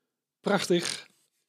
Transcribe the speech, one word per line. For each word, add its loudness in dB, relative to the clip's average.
Prachtig 0